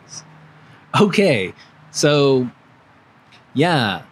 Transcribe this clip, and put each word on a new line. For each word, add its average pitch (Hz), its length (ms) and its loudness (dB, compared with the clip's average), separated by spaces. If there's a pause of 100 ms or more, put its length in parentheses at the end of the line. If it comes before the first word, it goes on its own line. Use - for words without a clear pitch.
noise. - 200 -20 (760)
Okay, 156 520 0 (380)
so, 143 580 0 (1040)
yeah. 120 580 -2